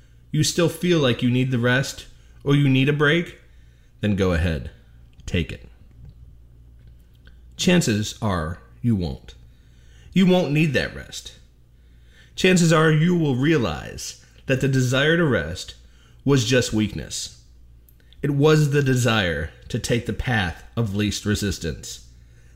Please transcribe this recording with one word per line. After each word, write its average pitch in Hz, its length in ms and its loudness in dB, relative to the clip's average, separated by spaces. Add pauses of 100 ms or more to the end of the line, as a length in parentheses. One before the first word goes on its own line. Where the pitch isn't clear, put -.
(300)
you 151 140 0
still 170 240 0
feel 175 320 0
like 123 220 0
you 123 80 2
need 127 200 0
the 127 80 0
rest 123 480 -2 (380)
or 143 100 2
you 143 140 4
need 135 200 2
a 151 40 2
break, 151 460 0 (600)
then 104 140 0
go 92 180 0
ahead, 82 380 -2 (560)
take 87 240 -4
it. - 180 -14 (1900)
Chances 131 640 0
are 90 380 -4 (240)
you 117 140 2
won't. 80 380 -6 (800)
You 185 140 4
won't 180 260 2
need 151 220 0
that 82 200 -2
rest. - 440 -16 (1000)
Chances 175 360 4
are 156 180 4
you 165 260 2
will 147 200 0
realize 110 880 -2 (220)
that 131 140 0
the - 80 0
desire 135 480 2
to 175 80 2
rest 92 500 -4 (500)
was 135 200 4
just 123 280 0
weakness. - 720 -4 (800)
It 143 100 -2
was 151 380 4
the 143 120 2
desire 110 680 0 (180)
to - 100 -4
take 120 280 -2
the 113 60 -6
path 101 520 -4 (120)
of 110 180 -2
least 101 300 -2
resistance, 95 840 -4 (480)